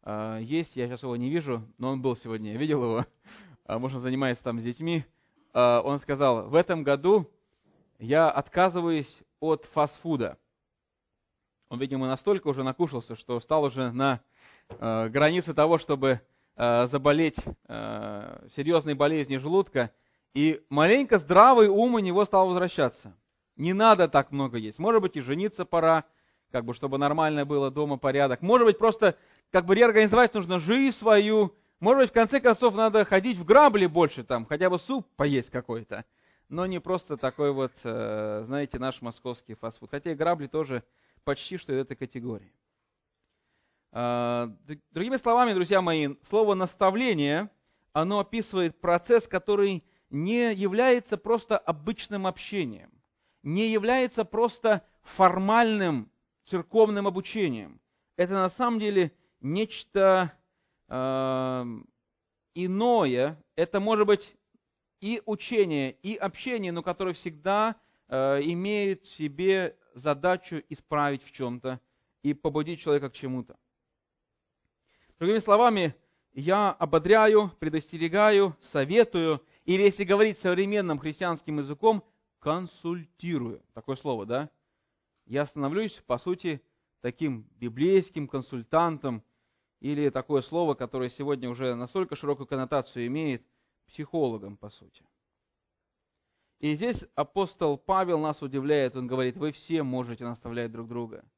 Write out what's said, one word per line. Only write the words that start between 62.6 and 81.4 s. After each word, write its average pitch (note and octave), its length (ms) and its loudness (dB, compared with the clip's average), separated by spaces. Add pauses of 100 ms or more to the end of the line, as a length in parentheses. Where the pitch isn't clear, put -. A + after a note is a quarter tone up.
Это F3 240 -2
может G#3 280 2
быть G3+ 280 0 (680)
и G#3+ 260 -8
учение, F3+ 680 0 (100)
и G#3 140 -8
общение, G3 560 -6
но E3+ 100 -8
которое F#3 300 -6
всегда, F#3+ 640 -4 (320)
э, C3+ 340 0
имеет F#3+ 600 -4
в - 40 -20
себе F3 680 -2 (180)
задачу D3+ 720 -2
исправить D3 540 -4
в - 100 -20
чём-то B2+ 480 -8 (420)
и D3 120 -2
побудить D3+ 460 -6
человека C#3+ 300 -2
к - 40 -20
чему-то. B2+ 420 -10 (1600)
Другими G3+ 200 2
словами, G#3 560 4 (380)
я F#3 400 0
ободряю, G3+ 800 4 (100)
предостерегаю, E3 1000 0
советую, D#3+ 840 0 (220)
или, F#3+ 180 2
если G3+ 220 2
говорить G3+ 340 2
современным F#3 600 -2
христианским D#3 600 -6